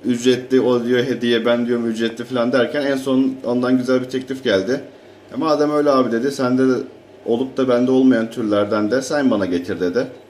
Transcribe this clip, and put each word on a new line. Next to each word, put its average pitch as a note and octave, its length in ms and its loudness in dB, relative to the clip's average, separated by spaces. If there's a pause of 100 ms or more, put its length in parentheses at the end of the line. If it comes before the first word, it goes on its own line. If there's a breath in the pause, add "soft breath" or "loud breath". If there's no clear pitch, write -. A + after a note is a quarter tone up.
ücretli, B2 560 2
o A#2+ 240 2
diyor B2 200 2
hediye, A#2+ 420 0
ben A#2+ 200 2
diyorum A#2 240 -2
ücretli A2+ 340 -4
falan B2 280 -2
derken C3+ 300 0
en C#3 140 -2
son C3 380 0 (100)
ondan B2 340 0
güzel B2+ 220 2
bir B2 80 -8
teklif C3 360 -6
geldi. G#2+ 360 0 (540 loud breath)
"E, - 20 -8
madem D3 340 0
öyle D3 200 2
abi," B2+ 220 2
dedi, A#2+ 180 0
"sende C3 320 0 (600)
olup B2+ 320 -2
da C3 120 0
bende B2 220 2
olmayan B2+ 400 4
türlerden G#2 600 0
de C3 120 0
sen C#3 280 0
bana G2+ 160 0
getir." F2 340 -4
dedi. F2+ 260 -2 (240)